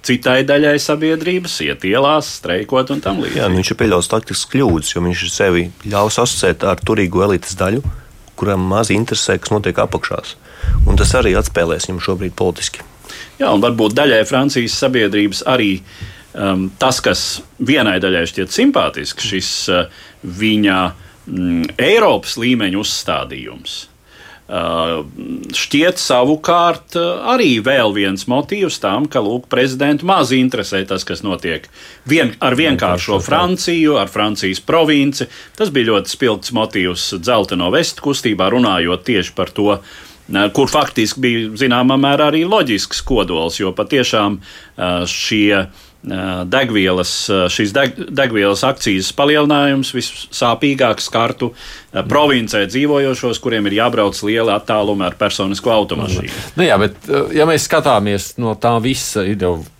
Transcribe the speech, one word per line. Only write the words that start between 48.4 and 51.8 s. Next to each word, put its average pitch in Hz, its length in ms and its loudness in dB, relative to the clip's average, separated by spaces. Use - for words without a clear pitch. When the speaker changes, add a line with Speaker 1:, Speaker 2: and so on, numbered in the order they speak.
Speaker 1:
akcijas 107 520 0
palielinājums 143 800 2
vissāpīgāk 123 1080 0
skartu, 117 480 -2
uh, - 560 -10